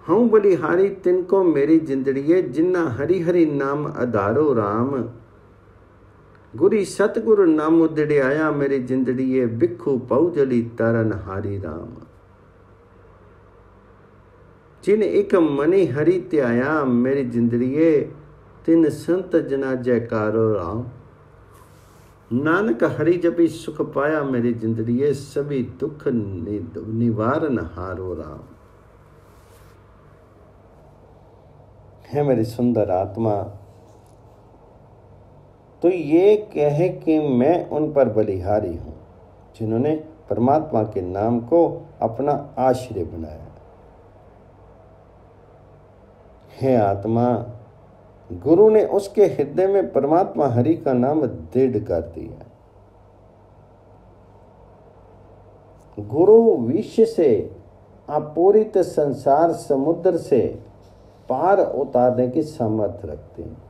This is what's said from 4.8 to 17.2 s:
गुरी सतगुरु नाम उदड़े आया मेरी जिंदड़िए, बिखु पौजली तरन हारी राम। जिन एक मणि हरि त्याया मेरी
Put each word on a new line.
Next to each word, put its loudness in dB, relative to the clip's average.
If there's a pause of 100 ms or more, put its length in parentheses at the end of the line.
गुरी 2
सतगुरु 2
नाम 2
उदड़े 0
आया 0
मेरी -2
जिंदड़िए, -2
बिखु -2
पौजली 0
तरन -2
हारी -8
राम। -10 (3000)
जिन 2
एक 0
मणि 2
हरि 0
त्याया 0
मेरी 0